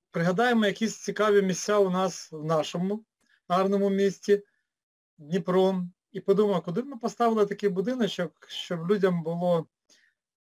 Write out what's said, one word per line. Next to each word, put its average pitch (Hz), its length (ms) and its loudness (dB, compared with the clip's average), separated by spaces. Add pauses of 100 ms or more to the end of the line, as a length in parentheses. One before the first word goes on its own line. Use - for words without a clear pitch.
(120)
Пригадаємо 214 540 2
якісь 196 360 -2
цікаві 202 400 2
місця 190 360 0
у 196 120 4
нас 185 420 -2
в 156 120 -12
нашому 175 600 -2 (420)
гарному 196 420 2
місті 196 540 2 (720)
Дніпро. 185 680 0 (280)
І 196 80 -10
подумаємо, 196 420 2
куди 175 200 -4
б 254 40 -6
ми 277 120 -14
поставили 226 480 0
такий 202 240 -4
будиночок, 190 800 -4
щоб 170 440 -6
людям 180 320 2
було 170 440 0 (880)